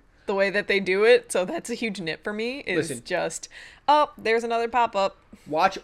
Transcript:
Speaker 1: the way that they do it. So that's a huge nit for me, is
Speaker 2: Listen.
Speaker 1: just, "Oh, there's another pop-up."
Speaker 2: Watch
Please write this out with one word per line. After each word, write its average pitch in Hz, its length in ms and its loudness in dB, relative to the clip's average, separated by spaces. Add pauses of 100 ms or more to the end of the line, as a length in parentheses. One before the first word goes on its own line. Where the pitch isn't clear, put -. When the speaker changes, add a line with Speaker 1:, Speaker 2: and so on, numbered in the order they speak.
(260)
Speaker 1:
the 208 80 -4
way 196 160 2
that 196 180 -2
they 202 120 2
do 190 240 0
it. 240 280 6
So 185 140 0
that's - 240 -8
a 240 60 -4
huge 214 260 -6
nit 160 220 -8
for 208 100 -6
me, 240 260 -6
is 165 300 -2
Speaker 2:
Listen. 120 160 -8
Speaker 1:
just, 165 440 -4 (380)
"Oh, 294 300 4
there's 220 260 0
another 233 240 -2
pop-up." 226 500 0 (280)
Speaker 2:
Watch 165 380 0